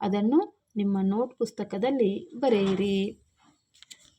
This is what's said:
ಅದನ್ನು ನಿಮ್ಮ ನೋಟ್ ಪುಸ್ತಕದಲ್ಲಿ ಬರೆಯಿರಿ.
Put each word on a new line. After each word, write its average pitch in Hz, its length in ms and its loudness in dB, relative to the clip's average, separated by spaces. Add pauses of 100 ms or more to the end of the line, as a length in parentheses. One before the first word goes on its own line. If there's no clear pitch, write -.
ಅದನ್ನು 220 640 0 (140)
ನಿಮ್ಮ 202 260 0
ನೋಟ್ 214 360 -2
ಪುಸ್ತಕದಲ್ಲಿ 220 1000 -2
ಬರೆಯಿರಿ. 196 880 0 (920)